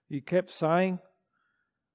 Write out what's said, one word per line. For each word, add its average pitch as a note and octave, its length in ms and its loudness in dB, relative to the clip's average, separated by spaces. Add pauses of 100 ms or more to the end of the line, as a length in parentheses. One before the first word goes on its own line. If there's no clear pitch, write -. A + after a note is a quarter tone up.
he C#3+ 140 -6
kept F3+ 300 -2
saying. F3+ 480 0 (960)